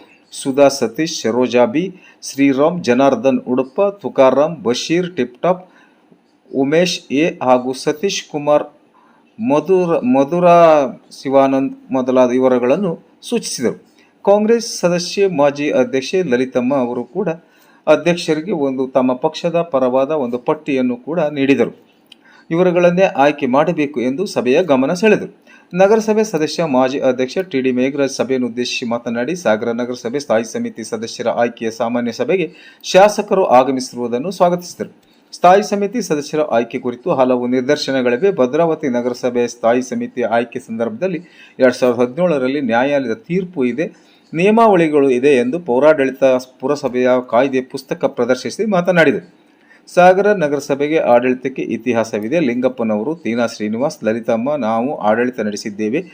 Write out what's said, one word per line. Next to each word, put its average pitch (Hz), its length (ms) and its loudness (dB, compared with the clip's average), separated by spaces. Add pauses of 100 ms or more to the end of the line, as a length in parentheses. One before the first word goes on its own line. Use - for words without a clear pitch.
(320)
ಸುಧಾ 139 360 2
ಸತೀಶ್, 135 540 -4
ಸರೋಜಾ 120 440 2
ಬಿ, 165 280 -4 (280)
ಶ್ರೀರಾಮ್, 139 640 0
ಜನಾರ್ದನ್ 123 640 2
ಉಡುಪ, 131 340 -2
ತುಕಾರಾಮ್, 147 840 0
ಬಶೀರ್ 165 520 -2
ಟಿಪ್ಟಾಪ್, 170 540 -4 (880)
ಉಮೇಶ್ 147 580 -2
ಎ 156 300 0
ಹಾಗೂ 127 300 2
ಸತೀಶ್ 151 500 -4
ಕುಮಾರ್, 147 400 0 (760)
ಮಧುರ-, 156 680 0
ಮಧುರಾ 156 840 6 (340)
ಶಿವಾನಂದ್ 135 540 2 (160)
ಮೊದಲಾದ 127 380 2
ವಿವರಗಳನ್ನು 127 720 0 (220)
ಸೂಚಿಸಿದರು. - 760 -6 (300)
ಕಾಂಗ್ರೆಸ್ 214 540 2
ಸದಸ್ಯೆ 175 480 0
ಮಾಜಿ 143 440 0
ಅಧ್ಯಕ್ಷೆ 131 520 0
ಲಲಿತಮ್ಮ 127 520 0
ಅವರು 123 280 -2
ಕೂಡ 175 260 -6 (580)
ಅಧ್ಯಕ್ಷರಿಗೆ 160 640 0
ಒಂದು 135 360 -2
ತಮ್ಮ 127 260 0
ಪಕ್ಷದ 165 480 -2
ಪರವಾದ 143 500 0
ಒಂದು 123 260 -4
ಪಟ್ಟಿಯನ್ನು 131 580 -2
ಕೂಡ 151 240 -8
ನೀಡಿದರು. 139 640 0 (680)
ಇವರುಗಳನ್ನೇ 175 520 2
ಆಯ್ಕೆ 147 420 2
ಮಾಡಬೇಕು 147 560 0
ಎಂದು 139 240 -4
ಸಭೆಯ 135 380 0
ಗಮನ 139 300 0
ಸೆಳೆದರು. 180 520 0 (280)
ನಗರಸಭೆ 214 500 2
ಸದಸ್ಯ 160 420 -2
ಮಾಜಿ 131 340 0
ಅಧ್ಯಕ್ಷ 127 380 0
ಟಿ - 240 -2
ಡಿ 131 100 0
ಮೇಘರಾಜ್ 135 400 -2
ಸಭೆಯನ್ನು 127 360 -2
ಉದ್ದೇಶಿಸಿ 120 380 -6
ಮಾತನಾಡಿ, 120 500 -4
ಸಾಗರ 113 360 -2
ನಗರಸಭೆ 123 480 -6
ಸ್ಥಾಯಿ 120 240 -2
ಸಮಿತಿ 117 400 -10
ಸದಸ್ಯರ 113 460 -6
ಆಯ್ಕೆಯ 117 420 -2
ಸಾಮಾನ್ಯ 120 400 -4
ಸಭೆಗೆ 156 420 -2 (300)
ಶಾಸಕರು 202 600 4
ಆಗಮಿಸಿರುವುದನ್ನು 127 840 0
ಸ್ವಾಗತಿಸಿದರು. 175 640 -2 (380)
ಸ್ಥಾಯಿ 190 300 6
ಸಮಿತಿ 202 380 -4
ಸದಸ್ಯರ 156 400 -4
ಆಯ್ಕೆ 120 380 -2
ಕುರಿತು 127 360 -4
ಹಲವು 127 320 2
ನಿದರ್ಶನಗಳಿವೆ. 131 840 0
ಭದ್ರಾವತಿ 156 580 0
ನಗರಸಭೆ 120 580 -2
ಸ್ಥಾಯಿ 123 340 0
ಸಮಿತಿ 120 400 -8
ಆಯ್ಕೆ 117 380 -2
ಸಂದರ್ಭದಲ್ಲಿ 117 600 -6 (400)
ಎರಡ್ 127 160 4
ಸಾವಿರದ 123 240 0
ಹದಿನೇಳರಲ್ಲಿ 139 600 0
ನ್ಯಾಯಾಲಯದ 127 520 0
ತೀರ್ಪು 170 520 -4
ಇದೆ, 123 500 -6 (180)
ನಿಯಮಾವಳಿಗಳು 170 760 4
ಇದೆ 123 180 2
ಎಂದು 131 320 2
ಪೌರಾಡಳಿತ 135 640 2 (360)
ಪುರಸಭೆಯ 127 500 -2 (200)
ಕಾಯ್ದೆ 131 320 2
ಪುಸ್ತಕ - 440 -8
ಪ್ರದರ್ಶಿಸಿ 127 600 -2
ಮಾತನಾಡಿದರು. 175 680 0 (600)
ಸಾಗರ 185 380 6
ನಗರಸಭೆಗೆ 147 680 -2
ಆಡಳಿತಕ್ಕೆ 127 600 0
ಇತಿಹಾಸವಿದೆ. 117 800 -2
ಲಿಂಗಪ್ಪನವರು, 123 760 -2
ತೀನಾ 117 320 -2
ಶ್ರೀನಿವಾಸ್, 113 560 -6
ಲಲಿತಮ್ಮ, 117 520 -2
ನಾವು 117 400 -2
ಆಡಳಿತ 120 440 -2
ನಡೆಸಿದ್ದೇವೆ. 107 640 -4 (100)